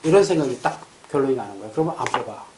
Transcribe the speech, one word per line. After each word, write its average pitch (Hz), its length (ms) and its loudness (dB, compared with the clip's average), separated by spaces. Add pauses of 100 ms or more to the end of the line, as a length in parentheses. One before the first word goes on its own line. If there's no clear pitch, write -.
이런 180 200 6
생각이 156 380 0
딱 - 240 -4 (260)
결론이 135 240 2
나는 104 240 -6
거야. 107 140 -14
그러면 160 240 -2
안 - 80 -4
뽑아. - 400 -6 (140)